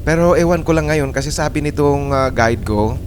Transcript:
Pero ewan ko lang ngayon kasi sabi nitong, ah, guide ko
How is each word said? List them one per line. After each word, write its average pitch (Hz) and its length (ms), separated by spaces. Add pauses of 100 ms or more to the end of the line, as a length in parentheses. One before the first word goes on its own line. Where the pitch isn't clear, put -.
Pero 165 320
ewan 170 320
ko 160 80
lang 151 160
ngayon 139 240
kasi 139 160
sabi 151 320
nitong, 143 480
ah, 135 160
guide 117 400
ko 110 400